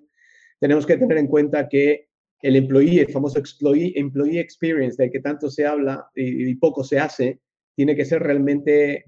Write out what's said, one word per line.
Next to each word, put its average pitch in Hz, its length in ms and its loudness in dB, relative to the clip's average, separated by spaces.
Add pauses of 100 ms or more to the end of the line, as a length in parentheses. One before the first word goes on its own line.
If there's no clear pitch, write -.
(600)
tenemos 143 240 2
que 170 100 4
tener 165 220 2
en 147 100 0
cuenta 147 400 0
que 143 400 0 (340)
el 131 140 2
employee, 139 460 4
el - 100 0
famoso 139 280 -2
exployee, 143 600 0
employee 143 400 -2
experience 151 560 -4
del 127 160 0
que 131 80 -6
tanto 147 300 -6
se 147 160 -2
habla 139 500 -4
y, 127 360 -4
y 123 40 -4
poco 139 260 0
se 135 160 -2
hace, 139 440 -4 (340)
tiene 147 180 2
que 139 120 -2
ser 160 180 -2
realmente, 143 840 0